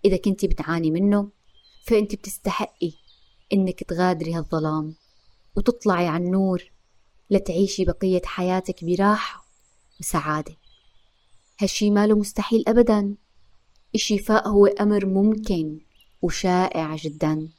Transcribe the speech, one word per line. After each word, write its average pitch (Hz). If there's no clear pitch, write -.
إذا 190
كنتي 190
بتعاني 160
منه، 202
فأنت 208
بتستحقي -
إنك 190
تغادري 170
هالظلام 156
وتطلعي 202
على 170
النور 185
لتعيشي 190
بقية 180
حياتك 185
براحة 196
وسعادة. 151
هالشي 208
ماله 208
مستحيل 208
أبدًا، 214
الشفاء 214
هو 202
أمر 208
ممكن 190
وشائع 170
جدًا. 156